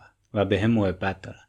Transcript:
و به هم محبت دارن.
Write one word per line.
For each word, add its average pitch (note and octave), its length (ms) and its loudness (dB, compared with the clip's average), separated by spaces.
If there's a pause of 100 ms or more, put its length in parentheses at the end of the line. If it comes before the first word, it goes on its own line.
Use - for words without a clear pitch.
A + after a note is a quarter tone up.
(340)
و G2+ 120 2
به G2 140 2
هم A2+ 120 2
محبت F#2+ 500 0
دارن. - 280 -18